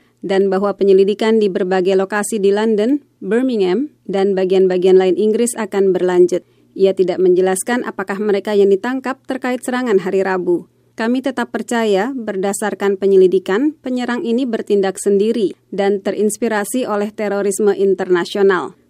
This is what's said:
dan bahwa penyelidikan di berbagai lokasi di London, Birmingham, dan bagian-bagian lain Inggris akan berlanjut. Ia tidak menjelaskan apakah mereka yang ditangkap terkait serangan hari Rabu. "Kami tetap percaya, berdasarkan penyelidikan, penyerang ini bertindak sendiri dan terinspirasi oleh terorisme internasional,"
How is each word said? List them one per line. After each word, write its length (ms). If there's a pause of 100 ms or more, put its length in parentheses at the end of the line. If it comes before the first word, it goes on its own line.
(220)
dan 240
bahwa 320
penyelidikan 640
di 80
berbagai 480
lokasi 400
di 160
London, 480 (160)
Birmingham, 720 (160)
dan 320
bagian-bagian 580
lain 220
Inggris 400
akan 320
berlanjut. 560 (320)
Ia 160
tidak 240
menjelaskan 640
apakah 400
mereka 320
yang 160
ditangkap 560
terkait 400
serangan 320
hari 240
Rabu. 480 (240)
"Kami 320
tetap 240
percaya, 640
berdasarkan 880
penyelidikan, 800
penyerang 400
ini 240
bertindak 560
sendiri 560 (160)
dan 320
terinspirasi 800
oleh 240
terorisme 640
internasional," 1040 (120)